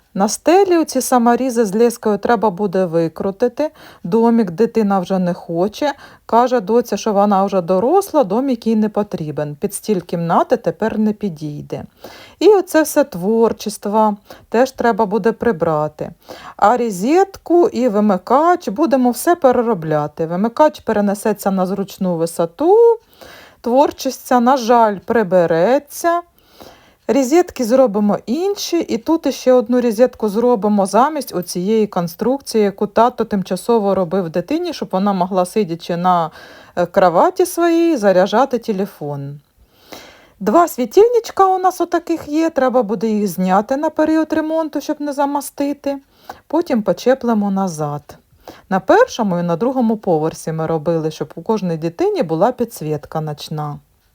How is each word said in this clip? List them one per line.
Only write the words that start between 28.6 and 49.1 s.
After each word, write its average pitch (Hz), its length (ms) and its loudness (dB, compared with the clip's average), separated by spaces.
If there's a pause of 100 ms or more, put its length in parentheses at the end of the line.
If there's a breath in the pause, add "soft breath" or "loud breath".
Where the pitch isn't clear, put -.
і 220 180 -4
тут 302 360 -2
ще 254 200 2
одну 247 280 2
розетку 233 480 0
зробимо 208 560 2
замість 247 500 0
оцієї 196 520 -2
конструкції, 208 760 -4
яку 202 240 -2
тато 226 380 0
тимчасово 202 720 -2
робив 185 340 -2
дитині, 285 440 -4
щоб - 180 -10
вона 196 220 0
могла, 185 320 0
сидячи 175 520 -4
на, 175 340 0 (440 loud breath)
е, 175 100 0
кроваті 196 600 2
своїй, 339 520 0
заряджати 202 600 2
телефон. 147 840 -8 (1000 loud breath)
Два 269 280 4
світильничка 415 800 2
у 381 140 2
нас 370 220 0
отаких 339 460 -4
є, 320 220 0
треба 262 340 0
буде 214 240 -4
їх 208 200 0
зняти 185 500 0
на 311 120 -2
період 311 440 0
ремонту, 311 480 -2
щоб 294 200 -6
не 294 120 -6
замастити. 285 840 -4 (500 loud breath)
Потім 294 360 -2
почеплемо 226 680 0
назад. 156 640 -6 (520 loud breath)
На 190 100 0
першому 220 600 0